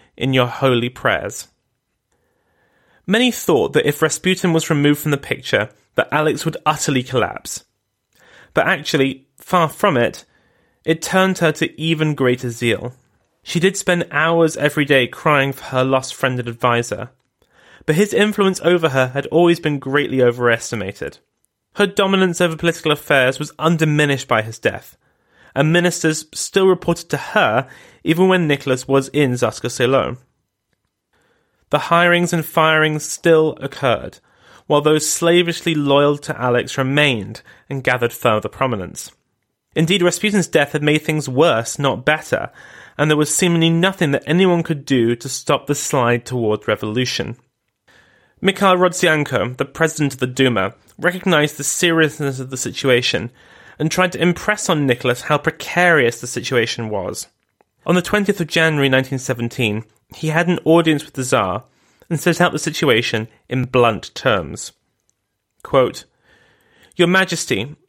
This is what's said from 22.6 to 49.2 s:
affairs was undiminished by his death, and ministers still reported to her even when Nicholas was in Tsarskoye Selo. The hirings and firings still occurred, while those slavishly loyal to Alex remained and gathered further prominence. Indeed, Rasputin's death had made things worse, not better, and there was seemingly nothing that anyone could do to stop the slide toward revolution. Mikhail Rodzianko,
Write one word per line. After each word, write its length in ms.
affairs 460
was 200
undiminished 680
by 140
his 160
death, 380
and 180
ministers 600
still 320
reported 440
to 60
her 520
even 240
when 180
Nicholas 400
was 220
in 240
Tsarskoye 380
Selo. 460
The 80
hirings 540
and 140
firings 580
still 560
occurred, 580
while 140
those 280
slavishly 640
loyal 440
to 220
Alex 380
remained 640
and 160
gathered 280
further 360
prominence. 640
Indeed, 280
Rasputin's 460
death 240
had 100
made 200
things 260
worse, 500
not 260
better, 460
and 140
there 60
was 180
seemingly 360
nothing 400
that 160
anyone 360
could 220
do 320
to 120
stop 380
the 80
slide 520
toward 400
revolution. 680
Mikhail 360
Rodzianko, 800